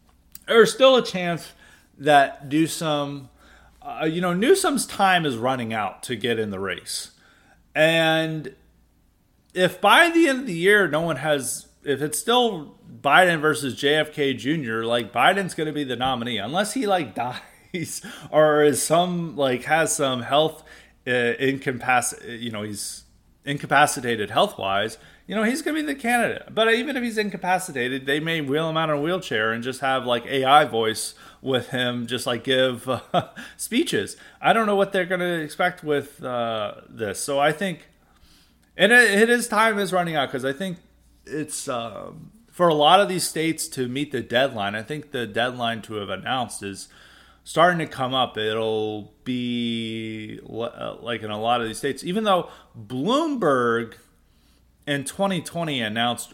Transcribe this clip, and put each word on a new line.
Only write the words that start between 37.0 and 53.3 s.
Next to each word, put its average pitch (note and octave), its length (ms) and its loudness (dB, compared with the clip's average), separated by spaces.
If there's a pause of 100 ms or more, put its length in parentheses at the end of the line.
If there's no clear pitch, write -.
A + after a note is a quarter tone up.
So C#3 200 -2
I D3+ 120 4
think, F3 360 -6 (880)
and G3+ 140 6
it, A#3+ 200 8
it A3 180 6
is, A#3+ 180 2
time A3 320 2
is F3+ 140 -2
running E3+ 220 0
out C3+ 160 0
'cause C3 140 -4
I C3+ 80 -2
think F3+ 240 -8 (480)
it's, D3+ 420 -8
um, A#2 640 -10 (200)
for F3 160 2
a D#3+ 60 4
lot D3+ 260 6
of F#3+ 100 2
these F#3 180 -2
states D#3+ 400 -2
to B2+ 200 -4
meet C#3+ 240 -6
the A#2+ 100 -4
deadline. A#2 540 0
I A2 80 -6
think D3+ 280 -12
the A#2+ 160 -4
deadline A#2 560 -4
to A2 120 -12
have G2+ 140 -8
announced G#2+ 540 -6
is G2 240 -10 (560)
starting E3+ 360 4
to D#3 60 -4
come C3 280 -6
up. B2 240 -2
It'll A2 760 -4 (100)
be A2+ 1200 -6
le-, A2+ 240 -8
uh, A2+ 340 -10
like, A2+ 200 -6
in G#2+ 100 -8
a G#2 80 -6
lot A#2 220 2
of A2+ 60 -4
these A2 120 -8
states, C#3 240 -4
even F#3+ 200 -2
though F#3 260 2 (300)
Bloomberg C3 1160 0 (920)